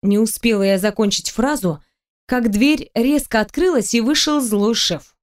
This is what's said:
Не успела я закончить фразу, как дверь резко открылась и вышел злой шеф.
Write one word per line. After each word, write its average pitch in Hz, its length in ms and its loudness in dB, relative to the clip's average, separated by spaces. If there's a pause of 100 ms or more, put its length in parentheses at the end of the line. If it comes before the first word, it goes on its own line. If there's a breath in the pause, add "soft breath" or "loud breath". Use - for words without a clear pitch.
Не 202 180 2
успела 220 440 0
я 196 160 2
закончить 202 500 -2
фразу, 220 520 -2 (440)
как 240 260 0
дверь 269 420 0
резко 262 460 0
открылась 277 540 0
и 233 80 2
вышел 294 400 0
злой 214 340 0
шеф. - 480 -6